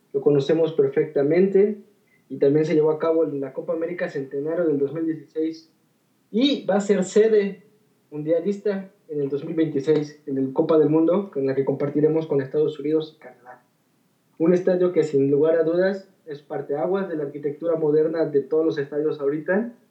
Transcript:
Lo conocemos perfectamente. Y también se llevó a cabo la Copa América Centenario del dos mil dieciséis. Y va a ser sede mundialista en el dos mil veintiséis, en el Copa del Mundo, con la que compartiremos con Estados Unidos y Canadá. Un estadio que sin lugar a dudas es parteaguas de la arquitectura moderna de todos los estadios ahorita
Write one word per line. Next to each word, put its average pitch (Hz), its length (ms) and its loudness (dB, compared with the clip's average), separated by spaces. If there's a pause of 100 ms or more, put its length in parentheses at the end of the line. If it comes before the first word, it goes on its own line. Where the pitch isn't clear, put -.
(140)
Lo 139 80 0
conocemos 151 500 2
perfectamente. 160 1080 2 (480)
Y 135 80 -12
también 147 260 4
se 151 120 0
llevó 151 160 4
a 151 80 -2
cabo 165 260 2
la 139 260 -6
Copa 165 220 -6
América 170 340 -4
Centenario 147 560 -4
del 151 140 0
dos 139 160 -2
mil 165 120 -6
dieciséis. 160 640 -8 (600)
Y 254 360 0
va 185 100 0
a 202 60 2
ser 190 220 0
sede 208 600 2 (460)
mundialista 170 800 -4 (200)
en 151 100 -6
el 139 80 -2
dos 143 160 -4
mil 165 120 -8
veintiséis, 151 720 0
en 135 100 -4
el 131 160 -2
Copa 160 260 4
del 147 80 6
Mundo, 165 420 2
con 135 160 -4
la 135 100 0
que 135 100 0
compartiremos 147 600 0
con 143 160 0
Estados 151 380 -2
Unidos 156 380 -2
y - 20 -20
Canadá. - 460 -20 (720)
Un 170 160 2
estadio 180 400 0
que 156 100 2
sin 139 260 0
lugar 151 260 2
a 165 80 0
dudas 185 460 -2 (160)
es 147 160 -14
parteaguas 165 680 -4
de 165 80 -6
la 151 60 -4
arquitectura 147 520 -4
moderna 156 480 2
de 147 160 0
todos 156 260 0
los 156 120 0
estadios 147 420 -4
ahorita 156 540 -2 (180)